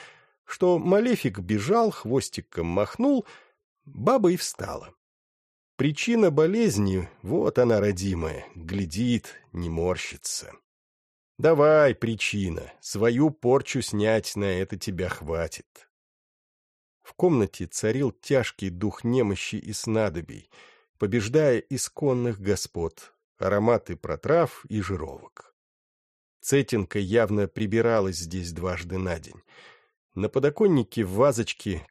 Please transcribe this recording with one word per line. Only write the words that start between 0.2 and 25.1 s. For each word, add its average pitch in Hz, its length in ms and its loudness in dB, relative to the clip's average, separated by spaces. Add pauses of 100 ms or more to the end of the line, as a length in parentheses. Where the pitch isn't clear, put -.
что 180 340 2
Малефик 196 600 2
бежал, 110 520 0
хвостиком - 760 -4
махнул, 214 580 0 (600)
баба 185 480 2
и 185 40 0
встала. - 580 -10 (800)
Причина 190 540 2
болезни — 143 760 2 (140)
вот 151 360 0
она, 117 220 4
родимая, 92 760 -2
глядит, 98 840 -4 (120)
не 85 180 -6
морщится. 82 840 -4 (840)
Давай, 147 560 6
причина, 101 760 -4 (100)
свою 120 500 2
порчу 135 500 0
снять 110 560 0
на 101 80 -2
это 95 320 -2
тебя 90 320 -6
хватит. - 800 -8 (1120)
В - 140 -20
комнате 120 500 2
царил 117 480 -2
тяжкий - 560 -2
дух 92 360 -4
немощи 117 520 0
и 107 160 -10
снадобий, 101 760 -4 (480)
побеждая 120 600 2
исконных 123 840 -4
господ, 87 720 -4 (240)
ароматы 101 580 2
протрав 143 680 -2
и 107 160 -4
жировок. 85 720 -10 (880)